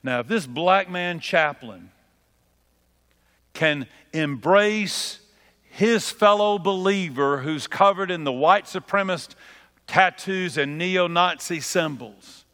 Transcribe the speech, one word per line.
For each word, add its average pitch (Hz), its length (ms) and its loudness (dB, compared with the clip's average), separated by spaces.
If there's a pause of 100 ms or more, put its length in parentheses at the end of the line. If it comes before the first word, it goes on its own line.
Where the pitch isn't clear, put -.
Now, 127 180 -4
if 117 60 -10
this 180 200 -4
black 180 440 0
man 175 300 -6
chaplain 123 680 -2 (1600)
can 147 340 0 (280)
embrace 175 1040 0 (560)
his 220 360 0
fellow 208 480 4
believer 180 800 0
who's 143 280 -6
covered 196 440 2
in 170 140 -6
the 139 80 -2
white 160 320 2
supremacist 190 680 -4 (520)
tattoos 185 720 0
and 143 180 -2
neo-Nazi 175 840 0
symbols 135 920 -6